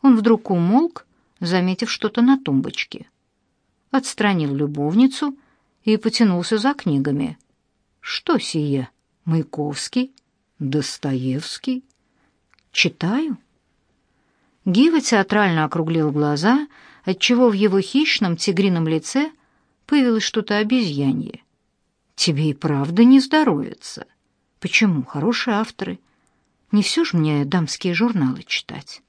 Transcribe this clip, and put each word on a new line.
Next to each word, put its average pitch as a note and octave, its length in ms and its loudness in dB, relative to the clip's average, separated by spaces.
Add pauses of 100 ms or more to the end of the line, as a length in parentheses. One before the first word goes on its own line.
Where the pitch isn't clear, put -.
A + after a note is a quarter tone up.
Он C4 160 6
вдруг A3 340 2
умолк, G3+ 560 0 (340)
заметив F3+ 500 -2
что-то A3 320 -2
на C4+ 160 6
тумбочке. - 680 -4 (840)
Отстранил G3 640 -2
любовницу E3 840 0 (480)
и G#3+ 120 2
потянулся G#3+ 600 0
за C4 160 0
книгами. D3 640 -2 (600)
"Что - 380 -2
сие? C#3+ 500 -4 (360)
Маяковский? D#3+ 880 -4 (460)
Достоевский?" C#3 1300 -6 (880)
"Читаю". A3 680 -2 (1300)
Гива C4+ 360 4
театрально G3 640 2
округлил D#3+ 480 0
глаза, D3+ 560 0 (360)
отчего A#3+ 440 2
в A3 40 4
его G3 280 2
хищном G3 560 0
тигрином F3 500 0
лице C4+ 460 -2 (540)
появилось B3 360 2
что-то G#3+ 360 -2
обезьянье. F#3+ 840 -2 (720)
"Тебе D3+ 360 -2
и C#3 40 -4
правда D3+ 500 0
не C4 160 8
здоровится. - 840 -2 (560)
Почему? F3+ 400 0
Хорошие G3+ 540 -2
авторы. G3 420 -6 (720)
Не G#3 140 2
все E4 200 0
ж - 100 -4
мне D3+ 300 2
дамские F3 500 -2
журналы F3 520 -2
читать". - 640 -12